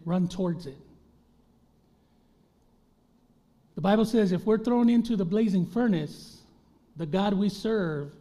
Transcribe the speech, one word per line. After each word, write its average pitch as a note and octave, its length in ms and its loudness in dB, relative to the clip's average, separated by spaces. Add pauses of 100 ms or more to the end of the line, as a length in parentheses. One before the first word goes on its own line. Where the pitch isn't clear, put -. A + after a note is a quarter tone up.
Run F3 240 0
Towards F3 360 -4
It." C3+ 120 -14 (3000)
The D#3 60 -8
Bible G#3 240 4
says, G#3+ 260 2
if F3 120 -2
we're A3 140 2
thrown A#3+ 320 2
into A#3 260 2
the F3+ 100 0
blazing F#3+ 420 0
furnace, G3+ 720 -2 (540)
the E3 100 -8
God G3 300 0
we G3+ 120 0
serve F3 720 -4